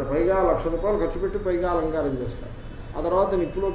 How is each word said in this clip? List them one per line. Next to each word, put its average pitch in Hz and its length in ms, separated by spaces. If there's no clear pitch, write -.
పైగా 175 240
లక్ష - 140
రూపాయలు 196 280
ఖర్చు 170 200
పెట్టి 190 240
పైగా 180 240
అలంకారం 156 500
చేస్తారు. - 340
ఆ 147 100
తర్వాత 190 280
నిప్పులో 185 400